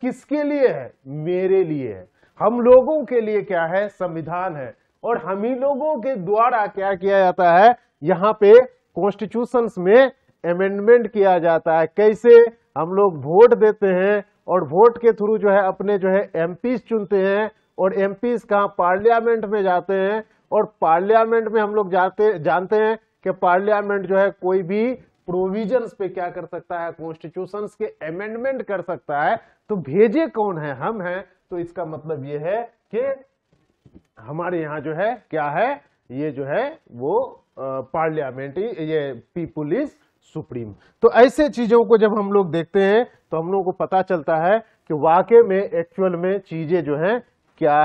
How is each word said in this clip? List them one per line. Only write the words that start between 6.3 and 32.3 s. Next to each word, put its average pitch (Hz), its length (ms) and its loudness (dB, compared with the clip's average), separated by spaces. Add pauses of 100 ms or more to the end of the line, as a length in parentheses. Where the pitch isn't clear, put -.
क्या 196 280 -6
किया 196 240 0
जाता 180 340 4
है? 214 220 6 (280)
यहाँ 180 380 0
पे 202 120 8 (440)
कॉन्स्टिट्यूशंस 214 840 -4
में 220 320 4 (340)
अमेंडमेंट 202 680 2
किया 196 260 2
जाता 160 400 0
है। 160 80 2
कैसे? 214 480 4 (440)
हम 165 160 -4
लोग 196 300 2
वोट 202 300 6
देते 208 400 2
हैं 196 280 0 (260)
और 180 200 -2
वोट 226 300 4
के 233 140 4
through 208 280 -2
जो 202 100 2
है 196 160 4
अपने 190 320 -2
जो 190 100 -2
है 190 140 2 (140)
एमपीएस 180 480 -4
चुनते 208 320 -2
हैं, 196 340 0 (280)
और 190 220 0
एमपीएस 202 440 -4
कहाँ? 202 240 0 (100)
पार्लियामेंट 220 680 2
में 208 180 -2
जाते 180 340 -2
हैं, 202 260 -2 (300)
और 208 280 0
पार्लियामेंट 220 680 2
में 220 140 0
हम 208 120 -4
लोग 202 180 -2
जाते, 190 460 0
जानते 180 380 -2
हैं 220 200 0 (280)
कि 190 60 -4 (120)
पार्लियामेंट 202 640 0
जो 190 120 0
है 196 120 2 (120)
कोई 185 200 0
भी 214 300 -4 (360)
प्रोविजंस 196 680 -4
पे 190 100 -6
क्या 180 220 -8
कर 175 160 -12
सकता 175 340 -12
है? 170 120 -8
कॉन्स्टिट्यूशंस 180 840 -12
के 214 100 -10 (220)
अमेंडमेंट 220 560 -8
कर 196 200 -8
सकता 147 400 -8
है। 196 140 0 (340)
तो 208 60 -4
भेजे 202 520 0
कौन 208 300 -4
है? 156 180 -8
हम 190 260 -6
हैं। 180 220 -8 (260)
तो 180 80 -8
इसका 170 260 -10
मतलब 151 400 -12
ये 147 140 -10